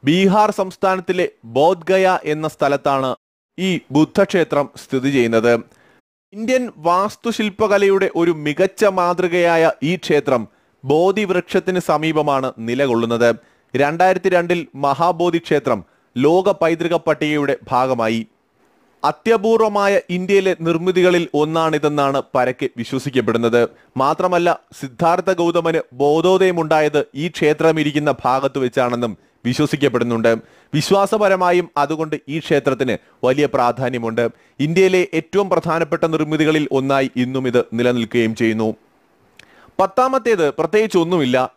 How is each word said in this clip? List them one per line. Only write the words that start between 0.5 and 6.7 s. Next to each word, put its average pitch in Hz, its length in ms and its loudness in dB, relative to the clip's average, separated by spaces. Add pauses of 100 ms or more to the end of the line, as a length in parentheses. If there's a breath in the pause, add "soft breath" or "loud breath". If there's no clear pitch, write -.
സംസ്ഥാനത്തിലെ 185 760 -2 (160)
ബോധ്ഗയ 175 760 2
എന്ന 156 240 -4
സ്ഥലത്താണ് 139 680 -2 (440)
ഈ 180 200 -2 (120)
ബുദ്ധക്ഷേത്രം 151 840 2
സ്ഥിതി 135 360 -4
ചെയ്യുന്നത്. 117 480 2 (760 soft breath)
ഇന്ത്യൻ 226 440 -2